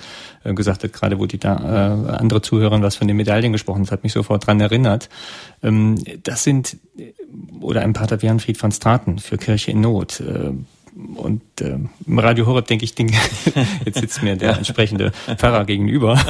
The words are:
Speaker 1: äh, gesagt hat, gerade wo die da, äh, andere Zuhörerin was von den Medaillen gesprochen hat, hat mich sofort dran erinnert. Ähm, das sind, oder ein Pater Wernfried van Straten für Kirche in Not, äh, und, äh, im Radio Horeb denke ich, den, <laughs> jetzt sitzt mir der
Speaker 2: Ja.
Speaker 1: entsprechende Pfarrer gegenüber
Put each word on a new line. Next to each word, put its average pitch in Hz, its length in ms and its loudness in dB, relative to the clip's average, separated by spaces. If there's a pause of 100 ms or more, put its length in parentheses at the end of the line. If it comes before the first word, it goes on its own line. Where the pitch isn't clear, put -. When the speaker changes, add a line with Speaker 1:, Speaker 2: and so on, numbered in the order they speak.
(420)
Speaker 1:
äh, 98 120 -2
gesagt 98 280 0
hat, - 100 -4
gerade 98 280 -2
wo 104 60 0
die - 120 -6
da, 98 160 0
äh, 104 600 0
andere 110 260 2
Zuhörerin 107 400 4
was 101 140 2
von 107 100 0
den 101 100 2
Medaillen 107 360 2
gesprochen 101 300 -2
hat, 95 100 -2
hat 98 100 -4
mich 110 100 -2
sofort 107 320 0
dran 107 140 4
erinnert. 110 500 2 (540)
Ähm, 107 400 2 (220)
das - 180 -4
sind, 135 360 0 (840)
oder - 220 0
ein 110 100 2
Pater 110 300 0
Wernfried 113 380 0
van 104 120 0
Straten 110 480 0
für 104 180 -6
Kirche 107 320 -2
in 107 120 2
Not, 117 360 0
äh, - 320 -4 (640)
und, - 440 -6
äh, 67 180 -4 (280)
im 117 120 2
Radio 117 280 4
Horeb 127 220 2
denke 113 180 0
ich, - 80 -8
den, 113 140 0
<laughs> 131 760 0
jetzt 123 160 -2
sitzt - 220 -4
mir 101 140 0
der 110 160 2
Speaker 2:
Ja. 104 40 2
Speaker 1:
entsprechende 98 560 0 (240)
Pfarrer 117 300 2
gegenüber 107 520 2 (120)